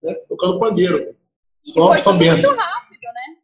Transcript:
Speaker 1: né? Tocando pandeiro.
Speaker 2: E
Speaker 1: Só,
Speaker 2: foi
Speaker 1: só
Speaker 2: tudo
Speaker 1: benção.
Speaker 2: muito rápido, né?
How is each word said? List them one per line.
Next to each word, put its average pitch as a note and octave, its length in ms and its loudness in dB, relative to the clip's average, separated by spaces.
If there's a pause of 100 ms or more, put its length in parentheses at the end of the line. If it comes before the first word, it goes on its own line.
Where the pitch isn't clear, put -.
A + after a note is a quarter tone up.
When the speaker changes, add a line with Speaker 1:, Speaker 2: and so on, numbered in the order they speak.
Speaker 1:
né? E3 100 -8 (140)
Tocando - 320 -4
pandeiro. F3+ 560 -2 (480)
Speaker 2:
E - 80 -20
Speaker 1:
Só, E3 180 4
Speaker 2:
foi - 120 2
Speaker 1:
só - 100 2
Speaker 2:
tudo - 80 2
Speaker 1:
benção. E3 300 4
Speaker 2:
muito C5 120 -2
rápido, G4 400 -10
né? F5 420 -16